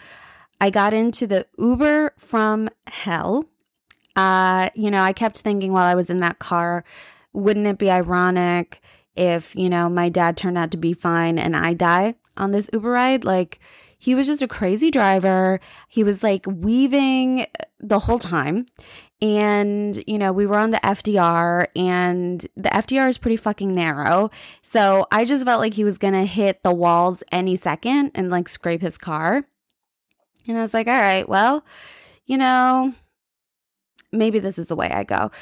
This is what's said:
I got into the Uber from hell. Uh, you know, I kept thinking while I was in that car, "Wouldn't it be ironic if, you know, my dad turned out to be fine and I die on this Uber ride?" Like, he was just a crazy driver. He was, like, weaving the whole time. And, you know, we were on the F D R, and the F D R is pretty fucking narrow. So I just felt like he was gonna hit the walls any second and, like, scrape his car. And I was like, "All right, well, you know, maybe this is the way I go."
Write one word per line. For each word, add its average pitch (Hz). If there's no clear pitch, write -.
I 196
got 208
into 226
the 196
Uber 294
from 220
hell. 185
Uh, 185
you 208
know, 196
I 190
kept 220
thinking 196
while 180
I 180
was 180
in 180
that 175
car, 175
"Wouldn't 208
it 196
be 196
ironic 180
if, 170
you 185
know, 175
my 175
dad 170
turned 180
out 165
to 175
be 165
fine 170
and 165
I 165
die 180
on 196
this 202
Uber 226
ride?" 247
Like, 185
he 254
was 269
just 285
a 254
crazy 214
driver. 190
He 226
was, 202
like, 196
weaving 254
the 202
whole 233
time. 170
And, 208
you 214
know, 196
we 202
were 202
on 220
the 220
F 196
D 208
R, 170
and 180
the -
F -
D 262
R 262
is 254
pretty 226
fucking 196
narrow. 170
So 196
I 220
just 262
felt 240
like 220
he 208
was 202
gonna 190
hit 196
the 180
walls 175
any 185
second 254
and, 185
like, 180
scrape 170
his 175
car. 170
And 226
I 226
was 220
like, 226
"All 247
right, 190
well, 247
you 262
know, 254
maybe 220
this 190
is 170
the 165
way -
I 101
go." -